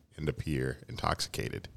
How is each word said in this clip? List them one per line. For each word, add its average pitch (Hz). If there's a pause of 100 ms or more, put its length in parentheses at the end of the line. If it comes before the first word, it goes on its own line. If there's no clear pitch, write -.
(160)
and 78
appear 65 (100)
intoxicated. -